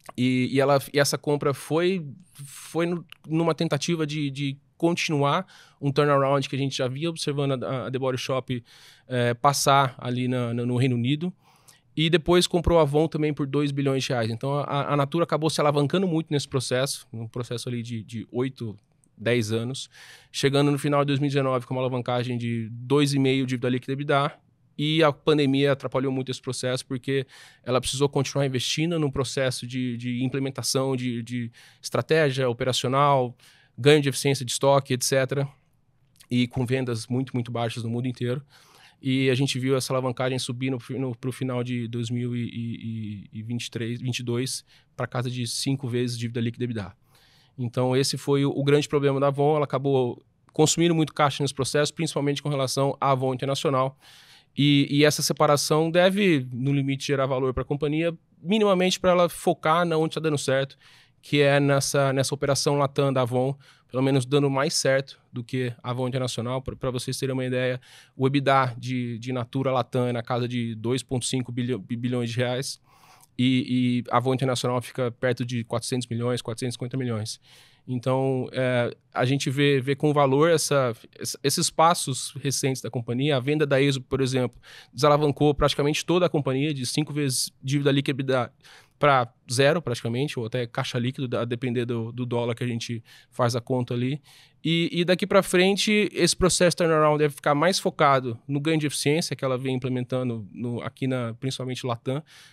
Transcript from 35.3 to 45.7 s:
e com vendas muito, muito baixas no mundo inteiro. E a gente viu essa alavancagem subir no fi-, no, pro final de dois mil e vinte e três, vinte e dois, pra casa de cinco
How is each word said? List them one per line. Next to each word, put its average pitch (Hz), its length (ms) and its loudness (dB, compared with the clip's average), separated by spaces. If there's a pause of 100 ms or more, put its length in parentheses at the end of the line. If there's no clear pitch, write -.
e 123 160 2
com 123 200 -2
vendas 120 420 -2
muito, 127 260 -2
muito 120 200 -4
baixas 117 300 -4
no 113 60 -6
mundo 120 160 -4
inteiro. 127 380 -4 (580)
E 131 280 0
a 127 60 4
gente 135 240 0
viu 131 180 0
essa 131 160 -4
alavancagem 131 460 -2
subir 131 320 -4
no 127 80 -4
fi-, 120 180 -10
no, 127 180 -4
pro 131 160 -6
final 123 320 -4
de 120 240 -6
dois 117 220 -4
mil 123 260 -4
e 113 1080 -8
vinte 117 220 -6
e - 40 -14
três, 117 300 -6
vinte 123 180 -4
e 127 40 -10
dois, 120 420 -4 (300)
pra 127 100 -6
casa 127 240 -4
de 123 160 -6
cinco 135 420 -4